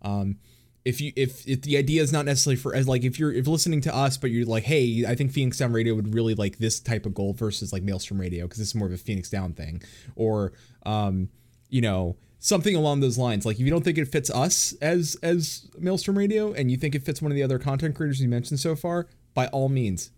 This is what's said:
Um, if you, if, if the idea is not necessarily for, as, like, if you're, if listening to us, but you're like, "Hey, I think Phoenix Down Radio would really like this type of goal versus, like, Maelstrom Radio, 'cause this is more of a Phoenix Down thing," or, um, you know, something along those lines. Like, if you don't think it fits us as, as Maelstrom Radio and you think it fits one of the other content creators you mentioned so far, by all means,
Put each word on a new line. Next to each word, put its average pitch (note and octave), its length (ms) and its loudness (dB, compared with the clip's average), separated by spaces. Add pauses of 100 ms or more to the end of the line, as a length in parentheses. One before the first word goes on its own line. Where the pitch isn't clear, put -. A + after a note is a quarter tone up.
Um, G2+ 360 -2 (480)
if B2+ 160 0
you, D3+ 140 -6
if, C3+ 320 -2
if C3+ 140 0
the D3 160 2
idea D3 240 4
is C#3 100 2
not D3 140 2
necessarily C#3 300 2
for, B2+ 180 -2
as, C3 140 2
like, B2+ 160 2
if B2+ 160 0
you're, D3+ 120 2
if B2+ 140 0
listening D#3 360 2
to D#3+ 140 -2
us, C3+ 220 2
but B2+ 140 -2
you're A#2 140 2
like, A2+ 180 0
"Hey, B2 440 2
I A#2+ 80 2
think C3+ 160 0
Phoenix C3+ 260 0
Down B2 160 0
Radio A2+ 220 2
would G#2+ 180 -2
really A2+ 220 2
like G2+ 240 -2
this A2 200 0
type A2+ 280 -4
of G2 80 -4
goal G2 180 -2
versus, G#2 400 -4
like, F#2+ 100 -4
Maelstrom G2 380 -4
Radio, F2 260 -4
'cause F2 120 -10
this G#2+ 100 -4
is - 60 -6
more G#2 120 0
of F2 60 -4
a F#2 40 -6
Phoenix F#2+ 320 -6
Down F#2 240 -4
thing," D#2 280 -10 (340)
or, G#2+ 380 0 (320)
um, G2 440 0 (400)
you B2+ 120 2
know, F#2 360 0 (200)
something G3+ 380 2
along D3 240 2
those B2+ 180 2
lines. A#2 300 0
Like, A2 120 0
if - 60 2
you C#3 60 4
don't E3 120 2
think E3+ 140 2
it D#3 80 0
fits C3+ 240 -2
us - 500 2
as, E3 440 0
as E3+ 440 -2 (120)
Maelstrom F#3 400 0
Radio G#3 340 2
and C3 160 0
you C3 80 2
think C#3+ 160 -2
it C#3+ 80 -2
fits C#3 180 -4
one D3 120 -2
of C#3+ 40 0
the C#3 60 2
other C3 160 0
content C#3 380 -2
creators C#3+ 260 -2
you B2+ 80 2
mentioned A#2+ 300 0
so D#3+ 160 0
far, F3 320 -2 (260)
by B2+ 140 2
all C3+ 220 0
means, A#2 480 -2